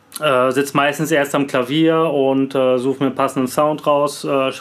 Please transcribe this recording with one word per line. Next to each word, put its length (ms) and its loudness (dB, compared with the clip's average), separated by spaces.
äh, 300 2
sitz 220 -2
meistens 380 0
erst 240 0
am 120 0
Klavier 540 2
und, 540 0
äh, 220 2
such 220 -2
mir 80 2
einen 80 -4
passenden 320 0
Sound 380 -2
raus, 400 0
äh, 360 0